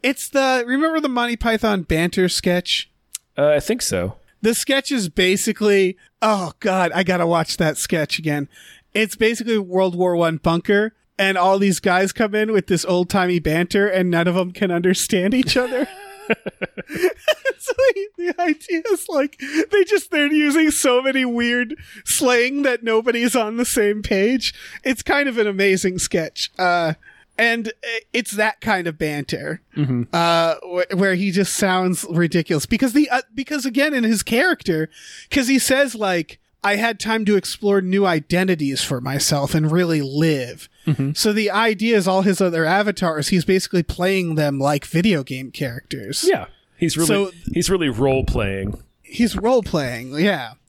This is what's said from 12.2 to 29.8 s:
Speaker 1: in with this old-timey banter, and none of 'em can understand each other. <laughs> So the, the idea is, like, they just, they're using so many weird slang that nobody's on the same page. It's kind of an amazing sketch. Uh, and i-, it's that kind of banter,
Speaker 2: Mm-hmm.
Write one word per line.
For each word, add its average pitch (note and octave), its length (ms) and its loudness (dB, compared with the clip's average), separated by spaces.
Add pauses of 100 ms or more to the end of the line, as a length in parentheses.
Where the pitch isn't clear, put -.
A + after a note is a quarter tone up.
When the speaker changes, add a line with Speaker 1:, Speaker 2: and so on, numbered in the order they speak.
Speaker 1:
in G#3+ 180 0
with G3 140 2
this F3+ 180 0
old-timey F3+ 540 2
banter, E3+ 480 0
and F#3 240 0
none E3+ 160 2
of F3+ 100 0
'em F#3 160 0
can F3+ 200 -2
understand F#3 600 2
each B3+ 220 2
other. B3+ 300 0 (420)
<laughs> - 80 0 (1300)
So B4+ 140 -6
the, G#4+ 400 0
the F4 260 -4
idea E4 480 -2
is, F4+ 200 -2
like, C#4+ 280 -2 (320)
they G4+ 140 4
just, G4+ 260 0
they're D4 220 2
using D4+ 380 4
so B3+ 320 2
many C4 240 0
weird A#3+ 500 -2 (280)
slang B3+ 580 2
that A#3+ 200 0
nobody's A#3 540 0
on A3+ 220 0
the B3 80 0
same G#3 360 0
page. A3 520 0 (280)
It's C4 200 -2
kind C#4+ 260 0
of A#3 80 -4
an G#3+ 100 2
amazing F#3+ 520 0
sketch. - 600 -4
Uh, F3 360 2 (420)
and A#3 340 0 (140)
i-, A3+ 160 -6 (140)
it's A#3+ 180 -2
that G#3+ 300 -2
kind F#3+ 240 0
of D#3+ 120 -6
banter, D3 640 -4 (160)
Speaker 2:
Mm-hmm. B2+ 360 0